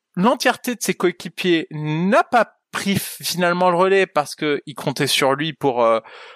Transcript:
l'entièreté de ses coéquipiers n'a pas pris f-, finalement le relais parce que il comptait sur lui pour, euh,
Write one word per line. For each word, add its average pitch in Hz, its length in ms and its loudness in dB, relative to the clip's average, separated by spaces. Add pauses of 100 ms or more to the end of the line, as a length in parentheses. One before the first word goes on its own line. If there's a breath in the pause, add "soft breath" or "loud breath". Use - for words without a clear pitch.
(160)
l'entièreté 240 600 0
de - 60 -12
ses 180 120 -2
coéquipiers 175 800 -2
n'a 160 520 0
pas - 340 0 (140)
pris 196 240 -2
f-, - 280 -8
finalement 175 460 0
le 170 80 2
relais 190 300 4
parce - 280 -4
que 147 300 -2
il 139 100 -14
comptait 143 320 -2
sur 135 280 2
lui 156 180 -6
pour, 123 300 0
euh, 113 180 2 (340 loud breath)